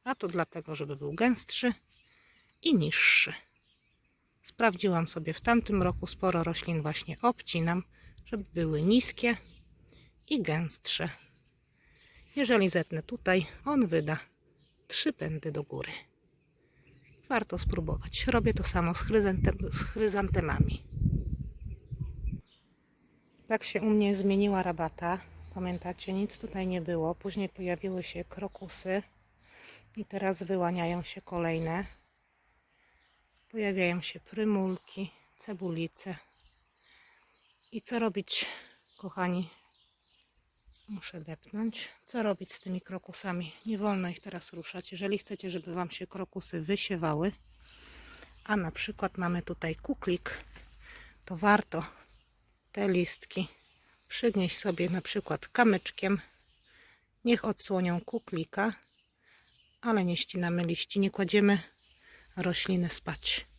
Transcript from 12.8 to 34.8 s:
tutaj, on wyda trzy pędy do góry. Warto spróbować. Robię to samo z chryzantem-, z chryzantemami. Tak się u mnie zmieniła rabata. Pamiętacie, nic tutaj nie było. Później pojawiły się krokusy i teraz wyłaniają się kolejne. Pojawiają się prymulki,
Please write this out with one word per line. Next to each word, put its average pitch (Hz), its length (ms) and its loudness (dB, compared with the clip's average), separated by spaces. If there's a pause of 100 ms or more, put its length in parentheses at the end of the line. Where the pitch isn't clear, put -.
tutaj, 185 420 2 (200)
on 269 220 4
wyda 156 300 2 (680)
trzy - 260 -2
pędy 156 380 -6
do 147 120 -4
góry. - 280 -8 (1400)
Warto 220 280 0
spróbować. - 680 -2
Robię 233 260 4
to 196 100 0
samo 175 320 2
z - 40 -6
chryzantem-, 190 720 2
z - 60 -4
chryzantemami. 196 1040 0 (2750)
Tak 220 160 0
się - 180 -2
u 220 80 2
mnie 208 260 6
zmieniła 196 480 4
rabata. 175 560 -2 (340)
Pamiętacie, 180 600 -6
nic 202 240 -2
tutaj 190 300 -4
nie 180 140 0
było. 165 340 0
Później 196 340 -4
pojawiły 180 540 -4
się 170 200 -8
krokusy 190 800 -6 (920)
i 214 80 -8
teraz 196 380 -2
wyłaniają 175 600 0
się - 180 -10
kolejne. 165 640 -2 (1600)
Pojawiają 185 520 0
się - 180 -6
prymulki, 196 920 -2 (260)